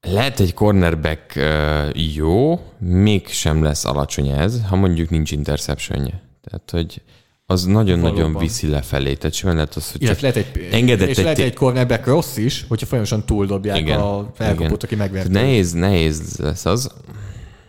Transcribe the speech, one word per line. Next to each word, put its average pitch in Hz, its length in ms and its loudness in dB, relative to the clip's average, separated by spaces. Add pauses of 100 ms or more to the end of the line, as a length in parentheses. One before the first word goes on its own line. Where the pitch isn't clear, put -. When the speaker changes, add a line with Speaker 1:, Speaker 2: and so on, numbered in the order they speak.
Speaker 1:
Lehet 104 380 -2
egy 90 140 2
cornerback, 82 800 0
ö, 76 580 0
jó, 82 680 0 (200)
mégsem 90 840 2
lesz 76 220 0
alacsony 71 420 -2
ez, 87 400 0
ha 95 80 0
mondjuk 85 340 2
nincs 78 220 0
interceptionje. 73 920 -4 (200)
Tehát, - 300 -14
hogy 85 300 -4 (460)
az 90 180 0
nagyon-nagyon 90 500 2
Speaker 2:
Valóban. 78 260 0
Speaker 1:
viszi 80 260 -2
lefelé. 69 460 0
Tehát 78 220 -4
simán 90 200 0
lehet 76 200 -2
az, - 160 -8
hogy 69 100 -8
Speaker 2:
Illetve 127 280 0
Speaker 1:
csak 120 60 0
Speaker 2:
lehet 104 200 -4
egy, 90 180 -6
Speaker 1:
engedett 113 340 4
Speaker 2:
és 131 100 0
Speaker 1:
egy 98 60 4
Speaker 2:
lehet 156 140 2
Speaker 1:
té- - 80 2
Speaker 2:
egy 120 80 -2
cornerback 127 520 0
rossz 151 320 0
is, 110 300 -2
hogyha - 180 -4
folyamatosan 107 400 -2
túldobják 98 540 0
Speaker 1:
Igen. 76 200 0
Speaker 2:
a 101 380 -2
elkapót, 101 280 0
Speaker 1:
Igen. 104 160 0
Speaker 2:
aki - 140 -4
megverti. 95 360 -2
Speaker 1:
Nehéz, 104 400 4
nehéz 80 680 0
lesz - 280 -4
az. 117 260 0 (760)